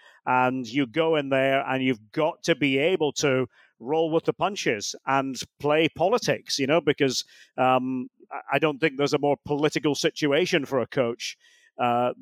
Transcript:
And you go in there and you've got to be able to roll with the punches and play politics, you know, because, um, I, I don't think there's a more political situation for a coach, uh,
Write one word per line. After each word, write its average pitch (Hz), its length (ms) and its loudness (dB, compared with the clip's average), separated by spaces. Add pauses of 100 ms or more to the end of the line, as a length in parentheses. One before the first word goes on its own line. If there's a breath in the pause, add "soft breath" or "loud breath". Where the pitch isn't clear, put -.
(260 soft breath)
And 127 400 2
you 127 220 0
go 160 300 0
in 139 120 -2
there 135 380 2
and 131 160 -2
you've 110 300 -2
got 160 300 -2
to 165 120 2
be 135 240 0
able 160 340 0
to 131 340 0 (320 soft breath)
roll 156 300 -2
with 160 140 0
the 156 100 0
punches 160 600 -2 (100)
and 135 340 0 (200)
play 151 300 2
politics, 160 680 -2
you 139 80 0
know, 156 160 2
because, 139 420 0 (360 loud breath)
um, 127 500 2 (220)
I, 139 240 -6
I 143 40 2
don't 151 200 0
think 147 180 0
there's 139 160 0
a 143 60 2
more 143 260 0
political 147 480 0
situation 147 720 0
for 135 140 -2
a 110 80 -2
coach, - 500 -4 (420 soft breath)
uh, 120 420 2